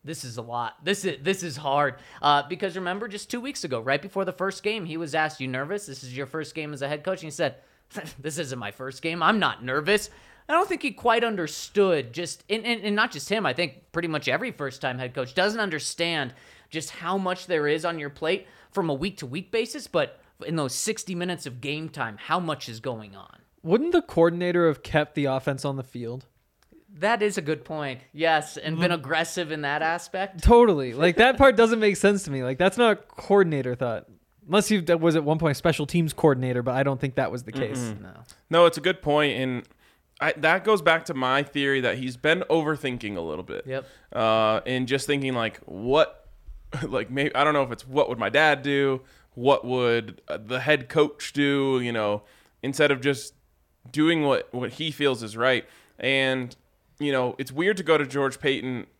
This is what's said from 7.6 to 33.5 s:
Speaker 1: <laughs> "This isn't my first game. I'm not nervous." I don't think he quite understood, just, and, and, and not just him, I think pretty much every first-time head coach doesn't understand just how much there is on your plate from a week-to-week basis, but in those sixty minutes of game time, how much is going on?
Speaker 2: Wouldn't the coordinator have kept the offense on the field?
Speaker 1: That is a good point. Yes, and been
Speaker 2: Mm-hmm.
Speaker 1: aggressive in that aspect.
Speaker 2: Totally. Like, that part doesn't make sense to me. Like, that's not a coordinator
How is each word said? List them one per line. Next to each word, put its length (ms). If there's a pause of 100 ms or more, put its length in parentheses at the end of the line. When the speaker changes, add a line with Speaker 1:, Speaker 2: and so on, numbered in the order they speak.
Speaker 1:
<laughs> 300
"This 200
isn't 180
my 140
first 320
game. 180
I'm 160
not 260
nervous." 460 (400)
I 40
don't 140
think 140
he 100
quite 320
understood, 920
just, 360
and, 160
and, 160
and 140
not 160
just 180
him, 160
I 80
think 400
pretty 160
much 180
every 240
first-time 460
head 160
coach 220
doesn't 260
understand 720 (360)
just 200
how 280
much 300
there 200
is 180
on 140
your 100
plate 380 (240)
from 180
a 40
week-to-week 580
basis, 360
but 320 (260)
in 120
those 160
sixty 400
minutes 320
of 160
game 280
time, 280
how 220
much 280
is 120
going 360
on? 220 (240)
Speaker 2:
Wouldn't 300
the 100
coordinator 680
have 140
kept 320
the 120
offense 380
on 140
the 60
field? 420 (680)
Speaker 1:
That 260
is 160
a 40
good 220
point. 380 (100)
Yes, 460
and 200
been 140
Speaker 2:
Mm-hmm. 80
Speaker 1:
aggressive 520
in 100
that 200
aspect. 640
Speaker 2:
Totally. 500
Like, 240
that 200
part 180
doesn't 240
make 160
sense 280
to 80
me. 120
Like, 140
that's 200
not 140
a 60
coordinator 800